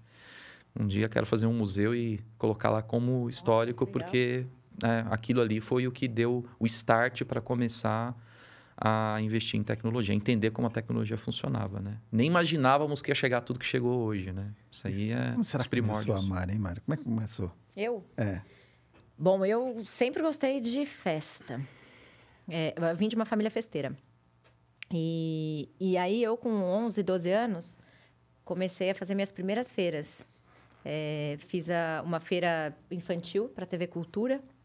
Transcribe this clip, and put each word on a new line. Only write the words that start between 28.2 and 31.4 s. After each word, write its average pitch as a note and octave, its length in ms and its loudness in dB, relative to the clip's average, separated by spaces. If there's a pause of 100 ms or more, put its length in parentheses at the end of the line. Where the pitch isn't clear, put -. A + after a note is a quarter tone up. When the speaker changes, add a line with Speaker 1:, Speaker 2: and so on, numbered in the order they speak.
Speaker 2:
comecei F#3 480 0
a G3 40 0
fazer G3 200 -4
minhas G3 160 0
primeiras G#3 400 -2
feiras. E3+ 560 -4 (560)
É, D3+ 540 -4 (100)